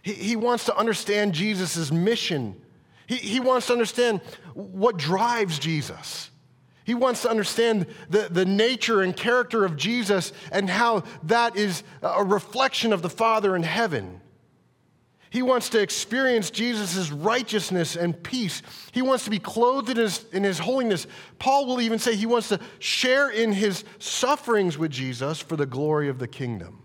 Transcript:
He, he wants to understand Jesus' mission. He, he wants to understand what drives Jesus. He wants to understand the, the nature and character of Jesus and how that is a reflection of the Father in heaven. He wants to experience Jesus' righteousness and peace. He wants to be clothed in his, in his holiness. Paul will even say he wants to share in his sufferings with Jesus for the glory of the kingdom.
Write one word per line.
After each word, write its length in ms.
He, 120
he 240
wants 300
to 100
understand 560
Jesus' 580
mission. 640
He, 100
he 240
wants 260
to 60
understand 480
what 440
drives 640
Jesus. 680
He 100
wants 300
to 60
understand 560
the, 200
the 160
nature 560
and 140
character 500
of 120
Jesus 560
and 180
how 340
that 320
is 280
a 220
reflection 680
of 100
the 80
Father 460
in 80
heaven. 560
He 120
wants 280
to 100
experience 680
Jesus' 640
righteousness 840
and 260
peace. 400
He 100
wants 220
to 60
be 100
clothed 500
in 80
his, 360
in 100
his 160
holiness. 480
Paul 280
will 120
even 200
say 160
he 100
wants 240
to 100
share 500
in 240
his 320
sufferings 800
with 140
Jesus 480
for 160
the 100
glory 440
of 100
the 80
kingdom. 580